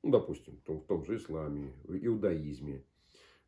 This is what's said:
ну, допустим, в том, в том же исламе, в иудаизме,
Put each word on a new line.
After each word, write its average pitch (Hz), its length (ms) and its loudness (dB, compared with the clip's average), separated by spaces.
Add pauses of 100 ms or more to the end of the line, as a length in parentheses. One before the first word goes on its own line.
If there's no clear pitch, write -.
ну, - 80 4
допустим, - 480 4
в - 20 -20
том, 78 200 -4
в - 40 -16
том 82 200 0
же 87 120 -2
исламе, 73 560 -4 (120)
в 92 120 -6
иудаизме, 85 880 0 (640)